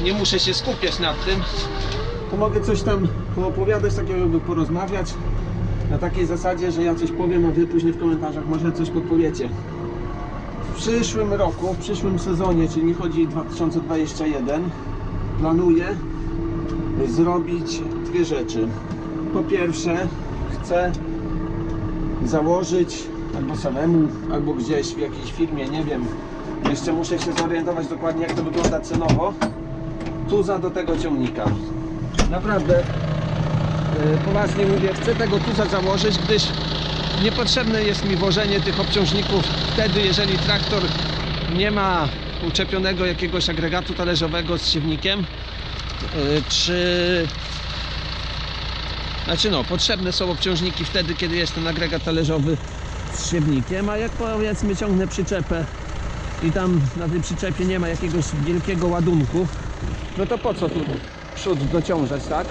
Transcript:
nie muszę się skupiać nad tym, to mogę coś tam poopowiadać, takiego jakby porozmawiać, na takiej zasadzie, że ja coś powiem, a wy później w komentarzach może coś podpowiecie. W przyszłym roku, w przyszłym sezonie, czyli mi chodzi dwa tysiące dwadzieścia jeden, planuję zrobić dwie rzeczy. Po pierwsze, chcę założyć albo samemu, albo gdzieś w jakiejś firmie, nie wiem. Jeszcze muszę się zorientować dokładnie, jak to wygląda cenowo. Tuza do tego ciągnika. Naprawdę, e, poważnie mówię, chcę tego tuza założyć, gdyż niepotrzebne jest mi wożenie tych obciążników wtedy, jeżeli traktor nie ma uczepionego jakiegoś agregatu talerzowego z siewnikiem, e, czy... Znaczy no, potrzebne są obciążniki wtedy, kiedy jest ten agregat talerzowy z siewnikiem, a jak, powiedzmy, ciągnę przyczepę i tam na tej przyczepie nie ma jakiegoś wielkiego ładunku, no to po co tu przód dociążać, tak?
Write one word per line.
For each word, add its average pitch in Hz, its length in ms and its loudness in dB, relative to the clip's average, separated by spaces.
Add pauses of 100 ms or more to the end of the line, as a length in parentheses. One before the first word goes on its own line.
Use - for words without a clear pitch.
nie 185 100 2
muszę 196 260 2
się 180 140 2
skupiać 185 460 -2
nad 160 260 0
tym, 190 140 2 (920)
to 196 60 -2
mogę 208 240 2
coś 208 200 2
tam 190 260 2 (280)
poopowiadać, 196 600 2
takiego 180 240 0
jakby 170 200 4
porozmawiać, 175 760 0 (800)
na - 60 2
takiej 175 280 2
zasadzie, 175 460 0
że 165 120 2
ja 170 120 4
coś 165 160 0
powiem, 170 340 2
a 165 60 4
wy 165 160 4
później 165 260 2
w - 60 -4
komentarzach 156 460 0
może 156 260 0
coś 160 180 -2
podpowiecie. 160 600 2 (1200)
W - 40 -6
przyszłym 214 560 2
roku, 185 400 2
w 170 40 -2
przyszłym 185 420 0
sezonie, 170 480 2
czyli 160 180 2
mi 170 80 4
chodzi 170 340 2
dwa 151 140 -2
tysiące 160 380 0
dwadzieścia 156 480 -2
jeden, 147 420 0 (680)
planuję 165 460 4 (1200)
zrobić 170 760 0 (240)
dwie 175 200 0
rzeczy. 117 420 -2 (680)
Po 381 100 2
pierwsze, 170 640 0 (460)
chcę 175 380 0 (1300)
założyć 165 680 2 (420)
albo 135 200 -2
samemu, 151 500 2 (260)
albo 143 200 0
gdzieś 135 340 0
w 110 100 -6
jakiejś 104 340 -6
firmie, 151 360 -2
nie 151 160 -2
wiem. 135 220 -2 (640)
Jeszcze 143 240 0
muszę 165 260 0
się 170 140 -2
zorientować 165 540 0
dokładnie, 160 340 -2
jak 165 120 -2
to 160 100 -2
wygląda 165 360 2
cenowo. 165 540 2 (960)
Tuza 190 300 2
do 175 100 -2
tego 165 280 0
ciągnika. 127 480 0 (840)
Naprawdę, 180 480 4
e, - 40 2 (1400)
poważnie 202 400 2
mówię, 190 280 4
chcę 233 220 0
tego 202 240 2
tuza 208 260 2
założyć, 190 520 2
gdyż - 260 2 (800)
niepotrzebne 220 600 2
jest 202 220 2
mi 202 100 4
wożenie 196 460 2
tych 180 180 0
obciążników 190 640 2 (300)
wtedy, 208 280 2
jeżeli 190 360 2
traktor 196 440 0 (760)
nie 208 140 2
ma 190 360 2 (400)
uczepionego 185 580 0
jakiegoś 175 440 0
agregatu 175 440 -2
talerzowego 170 640 0
z - 120 -2
siewnikiem, 165 500 0
e, 190 40 0 (1300)
czy... 175 800 2 (2000)
Znaczy 170 260 2
no, 139 120 2
potrzebne 180 480 0
są 180 200 0
obciążniki 175 540 0
wtedy, 175 300 0
kiedy 170 200 -2
jest 170 200 0
ten 165 120 -2
agregat 165 360 -2
talerzowy 160 540 2 (560)
z - 180 -4
siewnikiem, 165 580 2
a 208 80 0
jak, 226 140 -2
powiedzmy, 214 640 0
ciągnę 190 320 2
przyczepę 175 580 -2 (800)
i 165 80 2
tam 185 300 4 (160)
na 170 120 -2
tej 170 120 0
przyczepie 180 440 -2
nie 185 140 2
ma 175 80 0
jakiegoś 165 380 0 (200)
wielkiego 175 420 0
ładunku, 170 600 4 (680)
no 190 80 2
to 240 120 0
po 220 160 0
co 165 160 0
tu 175 100 -2 (560)
przód 160 280 0
dociążać, 143 600 0
tak? 160 280 -2